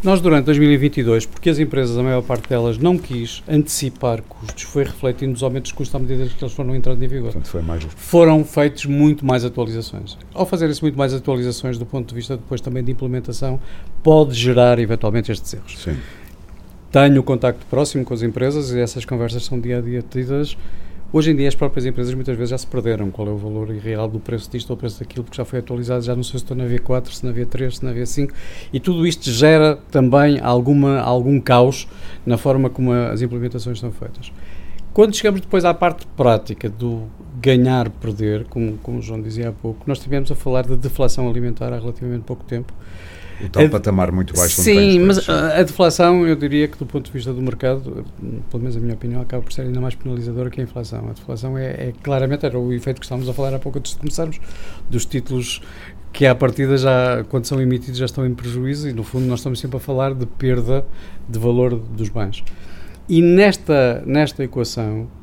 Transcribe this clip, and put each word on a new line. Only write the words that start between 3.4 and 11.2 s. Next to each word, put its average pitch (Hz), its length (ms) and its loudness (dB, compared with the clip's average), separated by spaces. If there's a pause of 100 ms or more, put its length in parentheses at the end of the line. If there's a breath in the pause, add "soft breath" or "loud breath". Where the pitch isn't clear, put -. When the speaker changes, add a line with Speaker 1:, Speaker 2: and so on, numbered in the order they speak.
Speaker 1:
antecipar 135 760 -2
custos, - 420 -14
foi - 180 -2
refletindo 131 500 -4
os 120 120 -6
aumentos 131 260 -4
de - 40 -8
custos - 200 -4
à 143 60 0
medida 127 260 2
que - 160 0
eles 123 100 -4
foram 131 220 -2
entrando 127 280 6
em 135 60 4
vigor. 127 240 0
Speaker 2:
Portanto, 76 160 -2
foi 85 140 -4
mais 82 220 -4 (120)
Speaker 1:
Foram 160 480 6
feitas 147 400 0
muito 147 400 4
mais 127 200 2
atualizações. 113 760 -6 (160)
Ao 185 100 0
fazerem-se 160 380 -2
muito 143 160 0
mais 135 160 0
atualizações, 123 640 -2